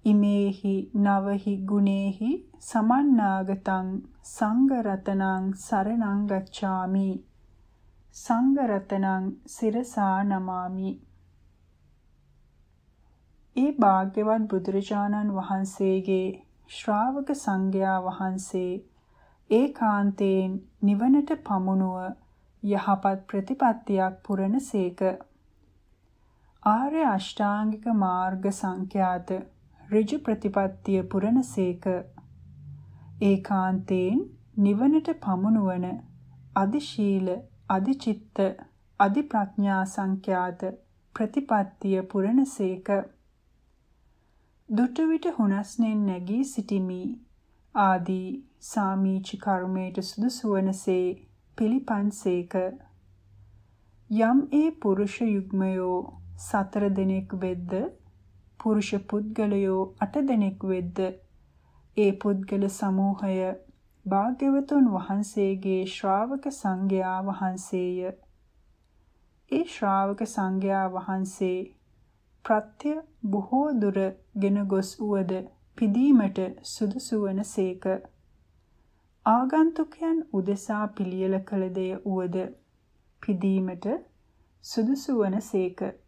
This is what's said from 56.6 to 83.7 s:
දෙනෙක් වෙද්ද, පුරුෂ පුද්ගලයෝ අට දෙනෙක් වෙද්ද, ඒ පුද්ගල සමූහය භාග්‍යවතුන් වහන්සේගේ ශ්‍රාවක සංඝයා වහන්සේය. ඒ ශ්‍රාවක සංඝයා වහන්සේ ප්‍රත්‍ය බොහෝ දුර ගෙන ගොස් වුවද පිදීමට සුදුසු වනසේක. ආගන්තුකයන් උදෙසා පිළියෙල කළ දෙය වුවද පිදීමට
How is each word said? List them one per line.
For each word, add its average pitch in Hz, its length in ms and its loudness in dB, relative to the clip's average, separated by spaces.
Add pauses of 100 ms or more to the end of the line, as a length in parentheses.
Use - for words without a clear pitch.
දෙනෙක් 190 460 0
වෙද්ද, 180 400 -4 (800)
පුරුෂ 214 360 0 (140)
පුද්ගලයෝ 208 800 0 (160)
අට 208 240 -2
දෙනෙක් 208 420 0
වෙද්ද, 180 340 -4 (1000)
ඒ 208 160 4
පුද්ගල 196 560 -2
සමූහය 196 680 0 (720)
භාග්‍යවතුන් 262 840 2
වහන්සේගේ 196 960 0
ශ්‍රාවක 220 640 -2
සංඝයා 190 720 -2
වහන්සේය. 185 880 -4 (1400)
ඒ 302 140 0
ශ්‍රාවක 202 640 0
සංඝයා 190 600 -2
වහන්සේ 185 720 -4 (840)
ප්‍රත්‍ය 220 520 0 (280)
බොහෝ 208 500 0
දුර 202 260 2 (340)
ගෙන 196 300 0
ගොස් 190 320 0
වුවද 196 360 -2 (400)
පිදීමට 214 720 4 (220)
සුදුසු 220 540 -4
වනසේක. 190 680 -2 (1400)
ආගන්තුකයන් 320 920 2 (120)
උදෙසා 202 580 -2
පිළියෙල 190 500 -2
කළ 190 320 -4
දෙය 185 300 -4
වුවද 185 360 -4 (840)
පිදීමට 185 640 0 (800)